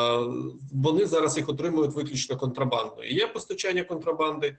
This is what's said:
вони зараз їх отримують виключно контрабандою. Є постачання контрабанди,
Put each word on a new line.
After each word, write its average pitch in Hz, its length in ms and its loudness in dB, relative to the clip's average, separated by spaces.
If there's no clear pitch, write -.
вони 156 340 4
зараз 156 300 2
їх 143 120 -2
отримують 151 460 2
виключно 131 420 -4
контрабандою. 120 760 -2
Є 190 160 2
постачання 190 580 -2
контрабанди, 156 760 -2